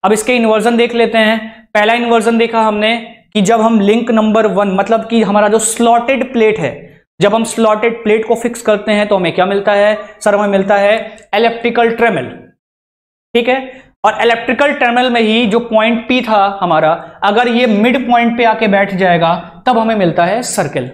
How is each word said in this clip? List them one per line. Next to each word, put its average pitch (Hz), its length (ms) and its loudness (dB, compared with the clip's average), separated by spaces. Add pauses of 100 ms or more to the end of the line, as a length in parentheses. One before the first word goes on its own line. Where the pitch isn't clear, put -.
अब 196 80 2
इसके 220 240 -2
inversion 226 420 0
देख 233 180 0
लेते 226 240 0
हैं। 220 540 -2
पहला 214 220 2
inversion 233 420 0
देखा 226 240 0
हमने 214 340 0 (380)
कि 208 100 0
जब 220 180 2
हम 226 200 2
link 226 300 2
number 220 360 2
one, 196 240 0
मतलब 208 360 -2
कि 226 160 2
हमारा 208 240 2
जो 214 140 2
slotted 233 720 0
plate 214 260 2
है, 143 300 -8 (300)
जब 202 160 2
हम 226 100 0
slotted 226 580 0
plate 220 240 0
को 233 80 2
fix 233 260 -6
करते 208 300 -2
हैं 208 160 0
तो 208 80 2
हमें 165 180 0
क्या 180 120 2
मिलता 202 280 0
है 208 240 2 (220)
सर? 202 160 0
हमें 202 140 0
मिलता 196 280 2
है 202 180 2 (400)
इलिप्टिकल 233 560 0
tremel, 226 340 0 (1080)
ठीक 233 120 0
है। 262 340 -4 (240)
और 214 160 0
इलिप्टिकल 233 520 0
tremel 254 380 0
में 240 100 0
ही 226 260 0
जो 214 140 0
point 226 460 -2
P 254 140 0
था 220 180 0 (220)
हमारा, 160 300 0 (320)
अगर 208 260 2
ये 240 180 0
मिड 220 300 2 (100)
point 233 300 2
पे 247 80 0
आके 220 240 0
बैठ 196 260 0
जाएगा 170 380 2 (340)
तब 247 100 2
हमें 226 180 0
मिलता 175 300 2
है 202 180 -2
circle। 143 500 -4